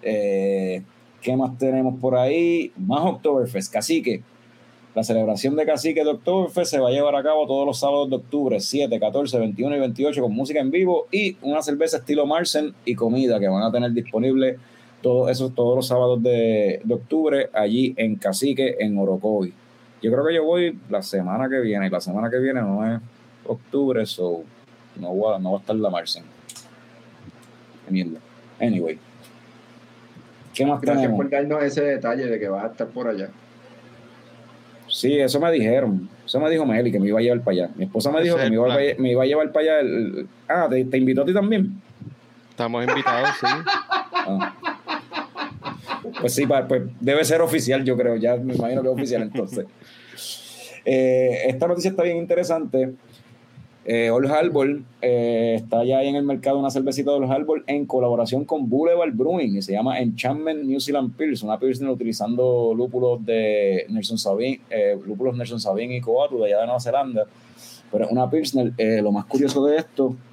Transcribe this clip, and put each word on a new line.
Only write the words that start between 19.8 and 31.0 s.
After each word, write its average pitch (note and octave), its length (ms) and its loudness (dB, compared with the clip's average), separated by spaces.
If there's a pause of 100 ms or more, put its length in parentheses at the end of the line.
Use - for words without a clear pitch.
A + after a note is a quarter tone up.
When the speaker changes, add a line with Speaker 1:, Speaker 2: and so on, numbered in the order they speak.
Speaker 1:
Yo A2+ 100 2
creo C3+ 140 2
que D#3+ 80 2
yo E3 100 2
voy E3+ 340 2 (120)
la G2+ 140 -2
semana G2 440 -2
que C3+ 120 0
viene, G#2 280 0
y - 20 0
la F2+ 120 -2
semana G#2 280 -2
que B2+ 100 0
viene C3 200 0
no G#2 260 0
es A2+ 140 -2 (460)
octubre, A#2+ 600 0
so F2 380 -4 (560)
no F2+ 180 -4
va, G#2 220 0
no F#2 120 -2
va G2+ 80 0
a - 20 -12
estar G#2+ 140 -4
la G#2+ 140 0
Marzen. E2+ 340 -6 (1600)
Qué F#2+ 80 -4
mierda. F2 260 -2 (400)
Anyway. F2+ 400 -2 (1500)
¿Qué C3+ 120 0
más C#3 160 0
Speaker 2:
Gracias C#3 220 2